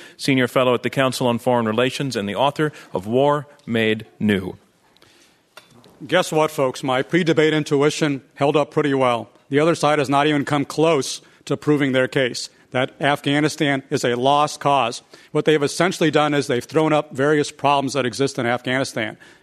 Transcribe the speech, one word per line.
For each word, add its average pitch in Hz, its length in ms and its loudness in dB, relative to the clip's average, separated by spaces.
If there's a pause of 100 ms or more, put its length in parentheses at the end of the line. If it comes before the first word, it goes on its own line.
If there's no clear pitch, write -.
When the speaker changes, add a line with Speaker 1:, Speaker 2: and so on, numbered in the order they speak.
(160)
Speaker 1:
Senior 131 320 0
Fellow 127 260 2
at 117 100 -2
the 123 60 -2
Council 131 380 0
on 117 120 0
Foreign 120 260 0
Relations 123 500 -2
and 101 140 -2
the 101 60 -6
author 143 360 -2 (220)
of 95 140 -6
War 139 400 2 (180)
Made 110 400 0 (140)
New. 98 380 0 (1500)
Speaker 2:
Guess 170 260 0
what, 156 200 0
folks? 131 320 -4
My 131 180 0
pre-debate 156 520 2
intuition 147 680 0 (120)
held 143 200 0
up 143 160 2
pretty 147 220 0
well. 123 360 0 (200)
The 139 100 2
other 160 160 2
side 151 240 2
has 131 100 -2
not 143 180 2
even 147 180 0
come 147 180 -2
close 151 580 0 (240)
to 143 120 -4
proving 143 340 0
their 127 160 2
case 131 420 -4 (220)
that 131 200 -2 (100)
Afghanistan 143 880 0
is 143 160 -2
a 120 100 2
lost 143 440 2
cause. 131 420 0 (300)
What 151 140 -2
they 160 80 4
have 151 100 2
essentially 165 480 0
done 151 220 2
is 143 140 0
they've 123 160 -2
thrown 156 300 0
up 151 200 -2
various 147 380 0
problems 139 420 0
that 135 120 -2
exist 123 320 -2
in 127 80 -4
Afghanistan. 123 720 -4 (260)